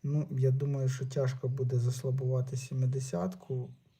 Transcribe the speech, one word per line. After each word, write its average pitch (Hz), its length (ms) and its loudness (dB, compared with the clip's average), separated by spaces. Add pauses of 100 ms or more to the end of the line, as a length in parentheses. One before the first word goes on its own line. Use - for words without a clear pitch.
Ну, 147 280 0
я 131 200 4
думаю, 135 380 2
що 131 180 -2
тяжко 131 420 0
буде 127 300 0
заслабувати 127 800 0
сімдесятку, 131 1120 -2 (300)